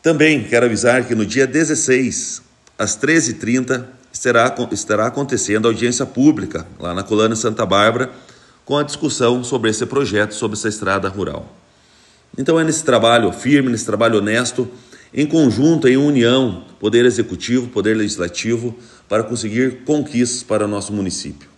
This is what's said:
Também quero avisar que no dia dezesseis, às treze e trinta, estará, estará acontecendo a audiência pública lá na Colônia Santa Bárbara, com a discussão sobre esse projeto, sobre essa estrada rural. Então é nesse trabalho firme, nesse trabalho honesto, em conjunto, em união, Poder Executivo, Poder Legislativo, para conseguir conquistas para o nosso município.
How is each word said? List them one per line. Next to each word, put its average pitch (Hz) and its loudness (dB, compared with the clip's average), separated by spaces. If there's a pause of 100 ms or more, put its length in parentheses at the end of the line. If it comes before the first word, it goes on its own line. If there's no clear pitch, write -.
Também 156 2
quero 120 2
avisar 120 2
que 120 -4
no 107 -2
dia 131 0
dezesseis, 135 -2 (360)
às 107 -4
treze 147 0
e - -6
trinta, 120 -4 (240)
estará, 123 2 (160)
estará 107 -2
acontecendo 123 -2
a 117 4
audiência 120 -2
pública 127 0 (120)
lá 87 -8
na 98 -6
Colônia 110 2
Santa 113 -2
Bárbara, 107 2 (540)
com 139 -2
a 147 0
discussão 127 0
sobre 123 0
esse 110 -2
projeto, 107 0
sobre 107 -4
essa 110 -4
estrada 98 -2
rural. 92 -6 (920)
Então 160 2
é 160 2
nesse 160 -2
trabalho 117 4
firme, 135 2
nesse 110 -4
trabalho 110 2
honesto, 113 -2 (460)
em 151 0
conjunto, 147 4
em 127 6
união, 127 2 (160)
Poder 113 4
Executivo, 120 0
Poder 107 -2
Legislativo, 110 -4 (340)
para 110 0
conseguir 117 -4
conquistas 131 -2
para 107 -2
o 101 -2
nosso 104 -6
município. 92 -6